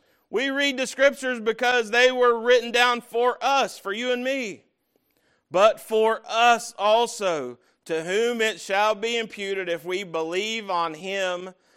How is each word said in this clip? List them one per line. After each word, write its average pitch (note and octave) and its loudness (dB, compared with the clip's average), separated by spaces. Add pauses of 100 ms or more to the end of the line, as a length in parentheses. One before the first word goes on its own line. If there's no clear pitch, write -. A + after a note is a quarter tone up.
(300)
We C4 -2
read C#4 0
the C4 -2
Scriptures C4 0
because A3+ 0
they B3 6
were A#3+ 4
written A#3 4
down A#3+ 2
for A#3+ 0
us, B3+ 0
for G3 -8
you B3 -4
and B3 -2
me. B3 -6 (840)
"But F#3+ 4
for A3 0
us A#3 2
also, G3 0 (260)
to D#3+ -4
whom A3+ -2
it G#3+ -2
shall G#3 0
be A#3 -4
imputed G3 -6
if E3 -6
we F#3 -6
believe F#3+ -4
on E3+ -2
him F#3 -6 (240)